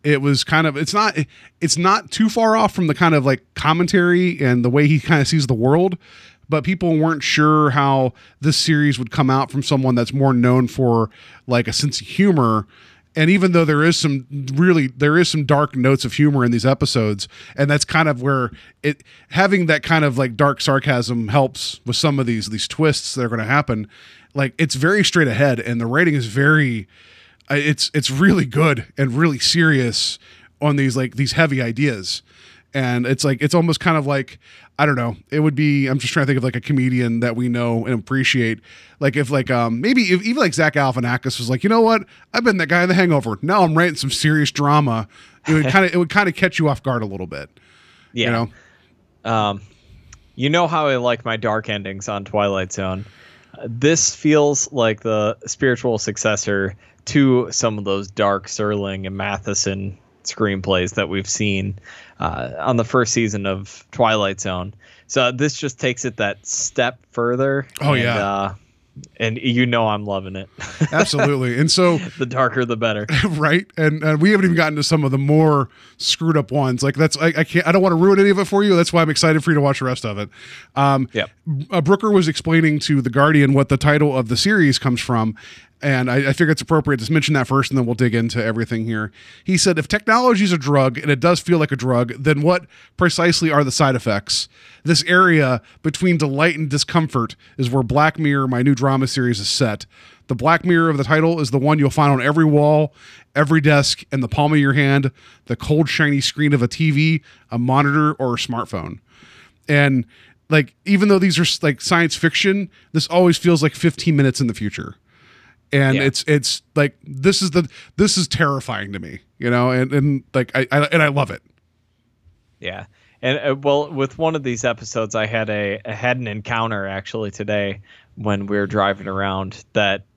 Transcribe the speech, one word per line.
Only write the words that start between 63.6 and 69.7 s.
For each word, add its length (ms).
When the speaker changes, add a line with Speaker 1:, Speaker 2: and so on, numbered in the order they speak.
Speaker 2:
Twilight 480
Zone. 340
So 240
this 260
just 220
takes 260
it 120
that 280
step 540
further. 560
Speaker 1:
Oh, 120
Speaker 2:
And, 100
Speaker 1:
yeah. 220
Speaker 2:
uh, 300
and 220
you 260
know 220